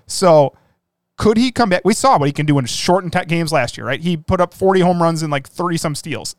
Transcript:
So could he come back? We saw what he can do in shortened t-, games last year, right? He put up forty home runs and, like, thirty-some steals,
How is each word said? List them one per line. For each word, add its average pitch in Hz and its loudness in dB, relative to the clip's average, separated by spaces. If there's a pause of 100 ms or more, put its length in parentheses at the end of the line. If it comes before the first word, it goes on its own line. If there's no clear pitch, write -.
So 156 4 (600)
could 220 2
he 254 2
come 233 0
back? 180 0
We 202 2
saw 262 2
what 151 0
he 147 0
can 151 -4
do 147 2
in 123 -2
shortened 180 -2
t-, 180 -2
games 165 -2
last 139 -2
year, 113 -12
right? 135 -6
He 170 -2
put 185 -2
up 180 0
forty 190 2
home 175 2
runs 165 0
and, 156 -4
like, 139 -4
thirty-some 165 -4
steals, 131 -10